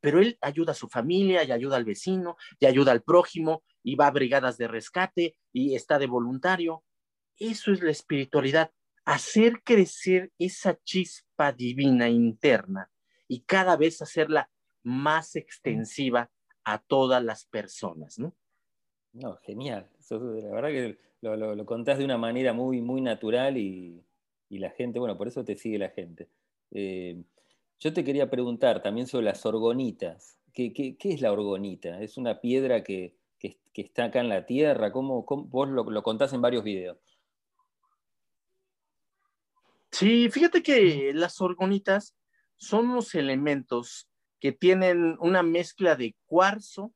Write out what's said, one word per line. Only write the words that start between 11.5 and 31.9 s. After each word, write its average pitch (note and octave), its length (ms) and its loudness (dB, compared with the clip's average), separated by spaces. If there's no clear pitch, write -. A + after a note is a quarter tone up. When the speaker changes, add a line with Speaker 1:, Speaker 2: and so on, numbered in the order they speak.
Speaker 1:
divina B2 580 2
interna A2 800 2
y B2 140 -6
cada F#3 340 4
vez D#3+ 260 0
hacerla D3+ 480 -2
más D3 540 -2
extensiva A#2+ 960 -4
a G#2+ 160 -4
todas C3 420 2
las A2 240 -6
personas, F2 720 -10
¿no? D3+ 160 -8
Speaker 2:
No, A#2 320 -14
genial. G#2+ 460 -12
Eso, A2+ 200 -10
la A2 320 -10
verdad A#2+ 180 -4
que B2 300 -6
lo, A2 140 -6
lo, G#2+ 180 -6
lo G#2 120 -8
contás A#2+ 320 -2
de C#3 80 -2
una C3 120 -2
manera A#2 360 -2
muy, B2+ 280 -2
muy B2+ 200 -4
natural B2 560 -2
y, F2+ 480 -8
y G2 120 -12
la F#2+ 100 -6
gente, A#2+ 300 -6
bueno, A2 180 -4
por G#2 100 -6
eso B2 160 -8
te G2+ 120 -6
sigue G#2+ 220 -6
la G2 120 -4
gente. E2+ 400 -14
Eh, F#2 500 -8
yo D#3 100 -2
te D#3+ 140 -4
quería C#3 240 0
preguntar A#2+ 520 0
también A2+ 260 -6
sobre B2 180 -4
las G2+ 200 -4
orgonitas. A2 920 -4
¿Qué, B2 180 -6
qué, C3+ 260 -8
qué G3+ 140 -4
es D3 80 -4
la A2+ 140 0
orgonita? G2 680 -6